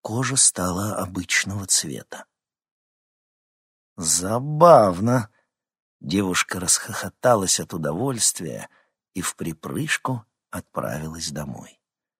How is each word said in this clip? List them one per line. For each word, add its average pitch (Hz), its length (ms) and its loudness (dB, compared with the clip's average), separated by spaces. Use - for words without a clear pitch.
кожа 127 360 -4
стала 95 600 0
обычного 95 680 -4
цвета. - 600 -4
«Забавно!» 113 1300 4
Девушка 92 600 -2
расхохоталась 98 1000 0
от 80 120 -8
удовольствия 85 960 -4
и 92 80 -6
в - 140 -6
припрыжку 117 920 -6
отправилась 78 800 -8
домой. 71 500 -10